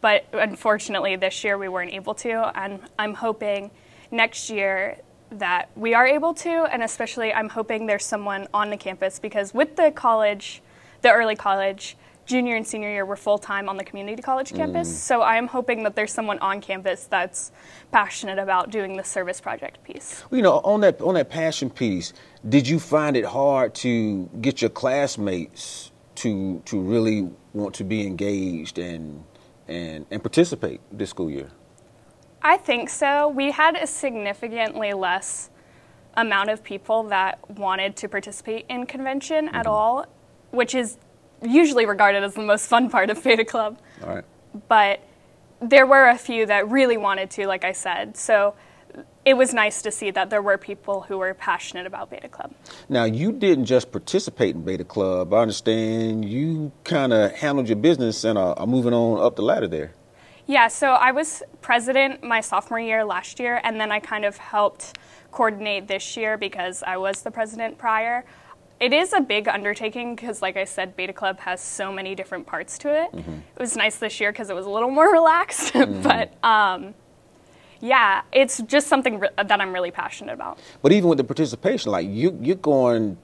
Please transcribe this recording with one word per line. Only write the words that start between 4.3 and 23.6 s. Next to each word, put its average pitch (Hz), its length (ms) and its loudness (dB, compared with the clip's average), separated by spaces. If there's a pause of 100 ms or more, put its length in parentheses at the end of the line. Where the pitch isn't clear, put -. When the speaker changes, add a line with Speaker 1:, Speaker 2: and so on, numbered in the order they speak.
Speaker 1:
year 196 480 -2 (340)
that 185 460 -4
we 226 160 0
are 240 120 6
able 302 280 2
to, 339 160 -6
and 311 340 0
especially 226 500 -4
I'm 214 140 0
hoping 220 380 -4
there's 208 200 -2
someone 202 480 -6
on 208 160 0
the 208 60 -6
campus, 190 440 -6
because 208 340 -6
with 302 240 0
the 311 140 6
college, 214 680 0 (420)
the 226 80 8
early 220 260 4
college, 196 580 -2 (300)
junior 247 300 0
and 220 120 -4
senior 214 220 -8
year 202 160 -4
were 202 100 -6
full-time 202 540 -2
on 196 80 -6
the 196 60 -8
community 208 380 -10
college 262 320 -4
campus. 330 360 -4
Speaker 2:
Mm. - 60 -8
Speaker 1:
So - 260 0
I'm 226 260 2
hoping 240 360 -4
that 208 120 -2
there's 214 180 -4
someone 214 260 -4
on 196 220 -4
campus 190 440 -6
that's - 460 -4 (400)
passionate 202 480 0
about 190 300 0
doing 196 280 -6
the 190 60 -8
service 185 380 -6
project - 420 -10
piece. - 460 -16
Speaker 2:
Well, 254 80 0
you 240 60 4
know, 175 160 8
on 208 220 2
that, - 200 4
on 180 140 2
that 143 140 0
passion 160 400 -4
piece, 98 440 -2 (340)
did 123 200 4
you 156 120 2
find 151 380 0
it 107 80 2
hard 135 500 2